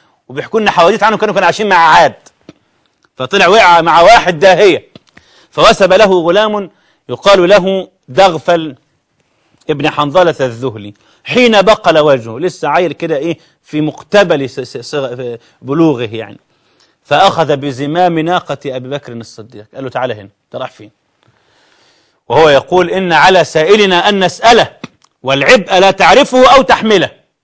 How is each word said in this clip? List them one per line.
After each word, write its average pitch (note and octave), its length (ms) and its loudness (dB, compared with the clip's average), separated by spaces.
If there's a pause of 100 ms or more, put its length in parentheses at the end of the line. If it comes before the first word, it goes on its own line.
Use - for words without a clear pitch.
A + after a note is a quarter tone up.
(280)
وبيحكوا D3 320 -6
لنا G3+ 100 0
حواديت F#3 320 0
عنهم G#3+ 160 0
كانوا، G#3+ 160 -4
كانوا F#3+ 120 0
عايشين G#3 220 -4
مع F#3 80 2
عاد. E3 380 4 (1000)
فطلع F3+ 300 0
وقع F3+ 340 4
مع E3 200 2
واحد F3+ 380 4
داهية، F3+ 500 2 (600)
فوثب F#3+ 420 2
له G3 280 4
غلام G3+ 500 -2 (380)
يقال F3+ 400 2
له F#3+ 400 0 (200)
دغفل D#3+ 680 -2 (960)
ابن D3 200 -4
حنظلة D3 500 0
الذهلي. A2+ 540 -8 (300)
حين A3 380 2
بقل F#3 360 2
وجهه، B2+ 400 0
لسه D#3+ 300 -6
عيل E3 240 -2
كده D#3+ 240 -6
إيه، E3 220 -6 (240)
في D3+ 180 -8
مقتبل D#3 720 -2
س-، - 100 -14
س-، B2+ 180 -14
صغ-، B2 580 -10 (260)
بلوغه C3+ 500 -2
يعني، G#2+ 260 -16 (640)
فأخذ D#3+ 520 0
بزمام D3 640 -4
ناقة E3 480 -6
أبي B2+ 220 -12
بكر C3+ 240 -12
الصديق، A2+ 640 -20
قال C#3 100 -14
له: B2 60 -10
"تعالى B2 240 -6
هنا، G#2 80 -16
أنت - 340 -20
رايح B2+ 140 -12
فين؟" G#2+ 200 -20 (1400)
وهو D3+ 200 2
يقول: E3+ 420 0
"إن F#3 220 -4
على E3 320 4
سائلنا F#3 640 0
أن G3 160 0
نسأله، G#3 460 2 (520)
والعبء E3 560 0
لا F#3+ 120 4
تعرفه A#3+ 640 4
أو C4+ 60 4
تحمله". G#3+ 480 0 (340)